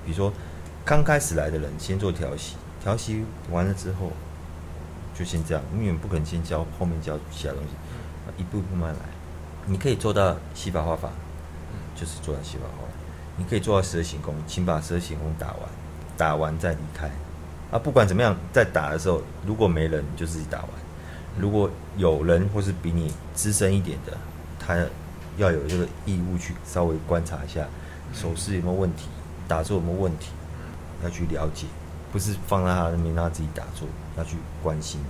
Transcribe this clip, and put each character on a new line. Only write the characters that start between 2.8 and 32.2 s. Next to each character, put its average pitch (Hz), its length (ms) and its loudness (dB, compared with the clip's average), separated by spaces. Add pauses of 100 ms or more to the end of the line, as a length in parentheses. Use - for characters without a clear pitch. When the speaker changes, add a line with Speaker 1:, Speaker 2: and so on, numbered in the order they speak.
Speaker 1:
调 104 160 2
息 110 260 -2 (280)
完 87 120 4
了 98 120 4
之 92 160 -4
后， 92 200 -2 (1000)
就 - 100 -4
先 82 220 0
这 85 80 0
样， 73 100 0 (120)
因 110 100 2
为 95 60 4
你 80 60 2
不 80 100 -4
可 87 80 0
能 78 100 2
先 82 160 -2
教， 80 240 0 (140)
后 90 60 2
面 82 140 0
教 78 160 -2 (160)
其 - 160 -6
他 69 60 -2
东 69 80 -4
西， 76 80 -6 (240)
Speaker 2:
嗯。 - 60 -8 (380)
Speaker 1:
一 90 40 -4
步 98 160 -2
一 101 40 0
步 92 140 -2
慢 82 140 0
慢 78 40 -2
来。 - 80 -6 (680)
你 92 100 2
可 92 100 2
以 123 80 6
做 - 160 2
到 95 240 6 (200)
吸 - 160 -4
法 85 100 2
画 82 140 2
法， 78 140 -4 (640)
Speaker 2:
嗯。 - 40 -8 (180)
Speaker 1:
就 82 120 -6
是 - 160 -8
做 78 100 -2
到 69 80 -4
吸 - 160 -8
法 64 60 -6
画 - 240 -8
法。 - 60 -8 (420)
你 92 80 -2
可 87 120 0
以 101 40 4
做 104 160 4
到 95 60 8
十 92 160 0
二 82 60 2
行 76 180 -4
功， 76 140 -4 (100)
请 - 180 0
把 82 160 4
十 80 140 -2
二 87 60 4
行 82 180 -4
功 78 220 -2
打 71 80 -4
完， 71 120 -6 (560)
打 80 200 4
完 78 240 2
再 85 140 2
离 76 60 -2 (140)
开。 76 160 -4 (640)
啊， - 80 2
不 151 100 0
管 127 180 8
怎 92 80 4
么 110 60 6
样， 107 140 6 (160)
在 123 120 8
打 76 280 2
的 80 80 0
时 90 100 2
候， 80 140 4 (200)
如 104 120 0
果 110 120 6
没 80 200 4
人， 78 160 2
你 71 120 -4
就 80 80 -4
自 80 140 -2
己 78 140 -6
打 - 80 -6
完。 - 100 -8
Speaker 2:
嗯。 - 720 -8
Speaker 1:
如 101 80 4
果 101 180 6 (300)
有 80 260 6
人 87 300 8
或 104 80 2
是 95 100 0
比 82 200 -2
你 82 200 2 (220)
资 - 180 0
深 98 240 6
一 98 60 4
点 80 240 -2
的， 82 100 -8 (440)
他 87 180 0 (600)
要 95 140 6
有 73 160 2
这 80 80 2
个 87 120 4 (180)
义 95 160 2
务 90 160 0
去 85 160 -4 (100)
稍 87 200 2
微 82 120 4 (120)
观 82 180 4
察 80 180 -4
一 78 40 -6
下 76 200 -2 (400)
Speaker 2:
嗯。 - 80 -8
Speaker 1:
手 85 200 -2
势 95 200 -2
有 90 60 2
没 87 60 2
有 90 60 4
问 95 220 4
题， - 120 -10 (400)
打 82 160 2
坐 101 140 2
有 87 40 4
没 85 100 0
有 90 60 0
问 95 220 4
题， - 80 -10 (320)
Speaker 2:
嗯。 - 100 -10 (340)
Speaker 1:
要 85 60 0
去 85 160 -2
了 78 300 2
解， 80 100 -6 (460)
不 101 80 0
是 98 160 0 (120)